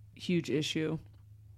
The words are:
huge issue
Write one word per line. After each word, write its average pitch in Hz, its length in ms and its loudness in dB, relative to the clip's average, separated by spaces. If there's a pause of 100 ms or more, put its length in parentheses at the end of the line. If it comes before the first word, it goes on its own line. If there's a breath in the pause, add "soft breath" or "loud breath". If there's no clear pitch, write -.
(140)
huge 175 360 2
issue 156 480 0 (600)